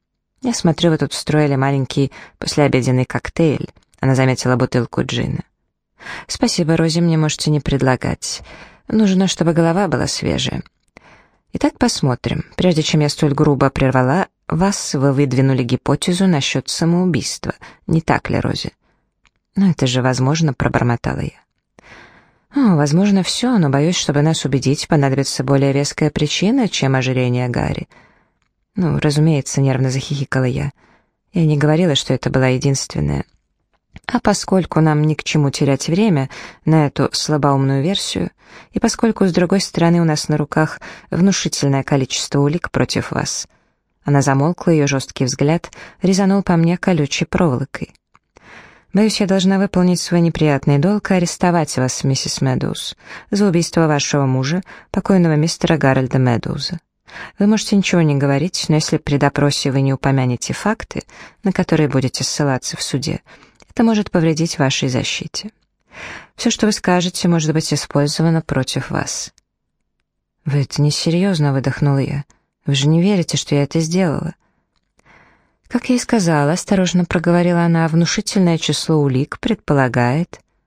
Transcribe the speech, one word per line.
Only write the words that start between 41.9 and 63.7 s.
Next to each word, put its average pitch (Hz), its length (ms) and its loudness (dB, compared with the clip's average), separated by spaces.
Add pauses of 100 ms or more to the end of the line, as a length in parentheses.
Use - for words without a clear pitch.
улик 147 300 0
против - 420 -2
вас». - 340 -6 (580)
Она 143 160 2
замолкла, 143 520 0
ее 147 140 4
жесткий 135 400 -4
взгляд 143 440 -2 (320)
резанул 190 400 2
по 175 140 0
мне 165 200 2
колючей 156 480 -2
проволокой. - 720 -2 (960)
«Боюсь, 208 280 2
я 208 60 0
должна 190 320 2
выполнить 180 420 2
свой 175 200 0
неприятный 151 580 2
долг 196 320 0
и 196 40 2
арестовать 175 640 0
вас, 127 260 -2
миссис - 380 -2
Медоуз, - 520 -4 (360)
за 208 160 2
убийство 165 400 2
вашего 143 400 0
мужа, 131 360 0 (280)
покойного 175 440 2
мистера 160 440 0
Гарольда 135 400 2
Медоуза. 131 600 -2 (600)
Вы 202 80 2
можете 208 300 2
ничего 185 260 2
не 147 140 2
говорить, 139 520 -2
но 156 60 4
если 151 240 0
при 143 180 -2
допросе 143 540 0
вы 135 100 0
не 135 140 2
упомянете 131 580 -2
факты, - 520 -6 (380)
на 190 100 0
которые 156 360 2
будете 131 340 -2
ссылаться 139 540 -4
в - 60 -8
суде, - 400 -6 (480)
это - 120 -2